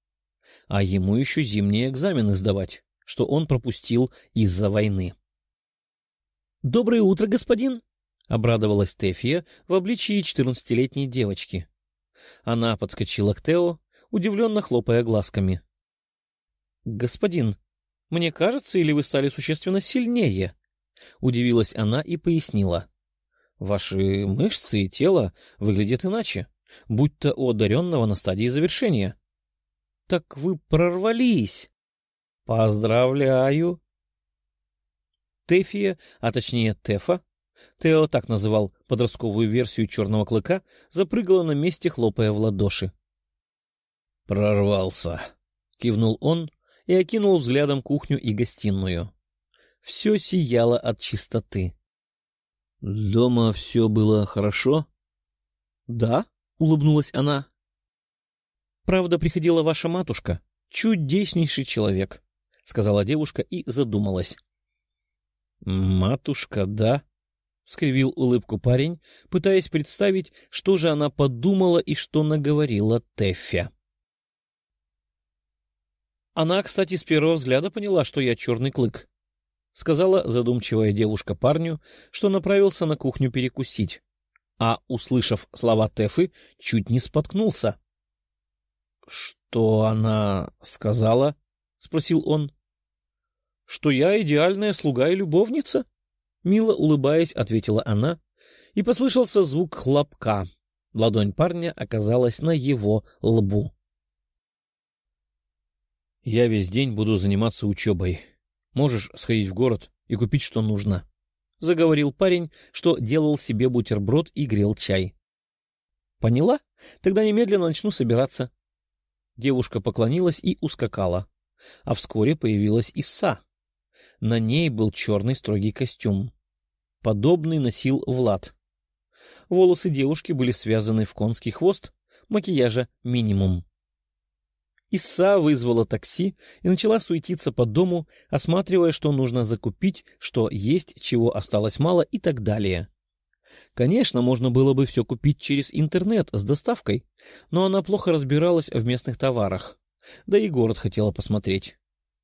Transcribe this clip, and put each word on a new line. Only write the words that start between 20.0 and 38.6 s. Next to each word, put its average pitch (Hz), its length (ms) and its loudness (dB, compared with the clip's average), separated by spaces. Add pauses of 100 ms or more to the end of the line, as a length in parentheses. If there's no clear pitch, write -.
удивилась 120 540 2
она 110 260 0
и 170 160 -6
пояснила. 107 720 -2 (720)
"Ваши 98 680 -2
мышцы 113 560 -2
и 95 60 -2
тело 147 460 0 (240)
выглядят 104 460 0
иначе, 196 420 -6 (420)
будто 139 460 0
у 127 160 0
одарённого 117 560 2
на 104 80 0
стадии 101 340 -2
завершения". 147 720 0 (880)
"Так - 300 -4
вы 160 220 -4 (100)
прорвались!" 185 1000 0 (760)
"Поздравляю!" 131 1400 2 (1700)
Тефия, 190 520 0 (220)
а 117 100 0
точнее 113 520 -2
Тефа, 117 400 -2 (560)
Тео 160 280 4
так - 220 -2
называл 107 460 0 (120)